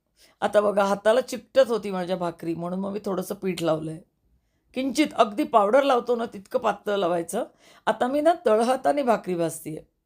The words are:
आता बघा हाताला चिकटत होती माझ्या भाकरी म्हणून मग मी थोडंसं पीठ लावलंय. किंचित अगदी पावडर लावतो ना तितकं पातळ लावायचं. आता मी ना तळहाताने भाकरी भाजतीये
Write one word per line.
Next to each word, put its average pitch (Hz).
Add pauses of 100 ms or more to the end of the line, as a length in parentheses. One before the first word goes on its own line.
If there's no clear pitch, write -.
(420)
आता 208
बघा 208
हाताला 208
चिकटत 254
होती 208
माझ्या 185
भाकरी 170
म्हणून 175
मग 196
मी 214
थोडंसं 190
पीठ 180
लावलंय. 160 (720)
किंचित 269
अगदी 220
पावडर 233
लावतो 247
ना 233
तितकं 220
पातळ 208
लावायचं. 180 (420)
आता 214
मी 285
ना 330 (120)
तळहाताने 262
भाकरी 202
भाजतीये 156 (220)